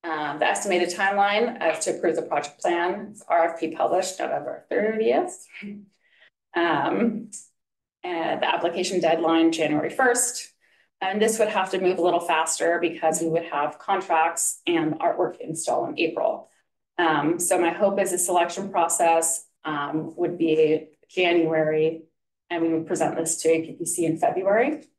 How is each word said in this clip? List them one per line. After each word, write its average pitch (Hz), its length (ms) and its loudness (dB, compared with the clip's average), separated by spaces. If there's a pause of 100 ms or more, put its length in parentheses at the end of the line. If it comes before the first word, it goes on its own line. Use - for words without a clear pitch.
Um, 151 340 -4
the - 80 0
estimated 175 440 0
timeline, 202 680 0
uh, 160 200 2
to - 160 -2
approve 165 200 0
the - 60 -2
project - 380 -4
plan, 180 560 -2 (120)
R 170 220 2
F - 100 -10
P 165 140 -4
published - 440 -2
November - 520 -6
thirtieth. 220 760 0 (1080)
Um, 175 760 0 (720)
and 165 400 -4
the - 60 0
application 175 520 -2
deadline, 165 520 4
January 156 380 0
first. - 600 0 (480)
And 196 200 -2
this 220 180 2
would 214 100 4
have 190 220 0
to 185 100 0
move 185 180 2
a 170 40 0
little 170 180 4
faster 165 600 0
because 165 400 0
we 165 80 0
would 165 160 0
have 147 340 -4
contracts 170 880 0
and 165 280 0
artwork - 460 0
install - 460 -4
in - 120 -8
April. - 500 -2 (480)
Um, 160 420 2
so 180 220 0
my 170 100 2
hope 202 300 0
is 185 100 0
the 180 80 -2
selection 180 520 0
process, 165 760 2 (180)
um, 151 520 -6
would - 220 -2
be 156 500 2 (200)
January, 160 960 2 (460)
and 170 120 -2
we 165 80 2
would 160 160 -2
present 160 280 -2
this - 280 -4
to 165 80 2
A 165 120 2
P - 100 -10
P - 120 -10
C 165 220 -2
in 160 100 0
February 202 680 0 (140)